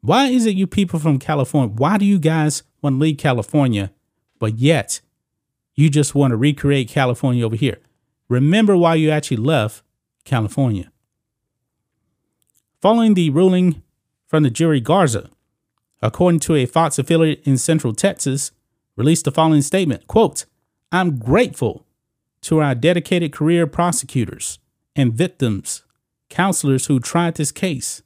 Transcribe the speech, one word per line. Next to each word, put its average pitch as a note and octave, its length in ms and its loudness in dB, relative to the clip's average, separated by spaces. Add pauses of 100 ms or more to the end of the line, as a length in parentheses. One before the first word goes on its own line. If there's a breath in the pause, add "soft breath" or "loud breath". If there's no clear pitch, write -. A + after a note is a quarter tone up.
Why A3+ 260 2
is B3 180 0
it G#3 100 0
you F#3+ 120 0
people F#3 320 -2
from D3 200 0
California, C3+ 560 -2
why D3+ 220 0
do G3+ 80 2
you G3+ 140 2
guys D#3 440 0 (180)
want C#3 140 0
to C3 40 -2
leave D3+ 180 0
California, B2 760 -2 (480)
but A2 180 -4
yet C3+ 440 0 (720)
you D3+ 140 4
just C#3+ 260 0
want C#3 160 2
to A2+ 60 -2
recreate C#3 520 0
California B2 560 -2
over A2 100 -4
here? A#2 240 -4 (480)
Remember F#3 480 2
why E3+ 200 4
you D#3 140 2
actually D3+ 280 -2
left A#2 460 -2 (420)
California. A2+ 680 -2 (1900)
Following A3+ 320 4
the F3 160 2
ruling F3+ 520 2 (440)
from D#3 180 0
the C3+ 60 2
jury, D3 320 0
Garza, C#3+ 480 0 (720)
according E3+ 400 2
to D#3+ 140 -2
a C3 100 2
Fox D#3+ 340 0
affiliate D#3+ 480 0
in C3+ 100 2
Central C#3+ 360 -2
Texas, C#3 580 -4 (440)
released D3 300 0
the C3+ 60 0
following D#3 300 4
statement, D#3 460 -2
quote, - 380 0 (460)
"I'm F3 260 0
grateful B2+ 680 -2 (560)
to D#3 180 0
our C#3+ 160 0
dedicated E3+ 560 0
career E3 360 0
prosecutors - 920 -4 (360)
and B2 180 0
victims, A#2+ 680 -4 (460)
counselors D3+ 580 0
who C3+ 120 0
tried E3+ 360 -2
this D3 160 -4
case. - 540 -8